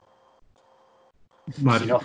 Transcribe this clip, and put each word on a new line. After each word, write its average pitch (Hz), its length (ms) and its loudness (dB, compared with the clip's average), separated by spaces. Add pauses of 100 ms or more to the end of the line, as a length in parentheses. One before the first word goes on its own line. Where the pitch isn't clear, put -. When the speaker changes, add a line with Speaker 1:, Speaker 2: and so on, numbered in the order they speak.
(1600)
Speaker 1:
Maar 131 100 4
Speaker 2:
misschien 113 160 0
Speaker 1:
voor, 123 60 0 (100)